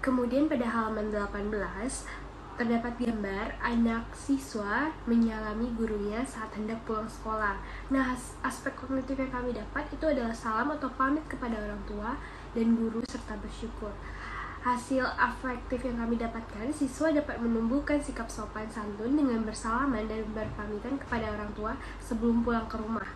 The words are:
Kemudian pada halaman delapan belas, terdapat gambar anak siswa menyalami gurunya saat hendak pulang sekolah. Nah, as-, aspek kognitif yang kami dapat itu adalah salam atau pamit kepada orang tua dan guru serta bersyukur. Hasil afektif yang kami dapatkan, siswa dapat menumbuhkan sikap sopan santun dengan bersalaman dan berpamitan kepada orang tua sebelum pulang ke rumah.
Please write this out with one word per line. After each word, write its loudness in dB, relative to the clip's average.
Kemudian 4
pada 2
halaman 0
delapan -2
belas, -2
terdapat 2
gambar 0
anak 4
siswa 0
menyalami 4
gurunya 0
saat -6
hendak -2
pulang -2
sekolah. 0
Nah, 4
as-, -6
aspek -2
kognitif -2
yang 0
kami -2
dapat -4
itu -4
adalah 4
salam 0
atau -2
pamit 4
kepada -2
orang -4
tua -4
dan 6
guru 2
serta -6
bersyukur. -6
Hasil 2
afektif 0
yang -2
kami 2
dapatkan, -4
siswa 2
dapat 2
menumbuhkan 2
sikap -6
sopan -6
santun 0
dengan 6
bersalaman 2
dan -2
berpamitan -4
kepada -2
orang -4
tua -2
sebelum 4
pulang 2
ke -6
rumah. -2